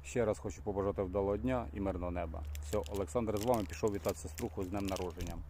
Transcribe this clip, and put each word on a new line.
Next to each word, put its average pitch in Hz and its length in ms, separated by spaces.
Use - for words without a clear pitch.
Ще 120 200
раз 107 140
хочу - 240
побажати 101 400
вдалого 98 340
дня 123 360
і 101 80
мирного 90 320
неба. 82 300
Все, - 160
Олександр 104 460
з 101 60
вами, 117 240
пішов 107 240
вітати 98 240
сеструху - 480
з 90 40
днем 101 180
народження. 87 480